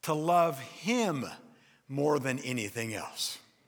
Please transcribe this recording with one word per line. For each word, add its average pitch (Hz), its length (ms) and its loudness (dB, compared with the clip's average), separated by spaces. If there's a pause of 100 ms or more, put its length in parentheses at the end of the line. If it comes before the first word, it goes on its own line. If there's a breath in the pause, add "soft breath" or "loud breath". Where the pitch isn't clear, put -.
to 165 120 -2
love 165 460 4
him 170 640 0 (600 soft breath)
more 143 320 2
than 131 200 -2
anything 113 540 -4
else. - 440 -6 (300)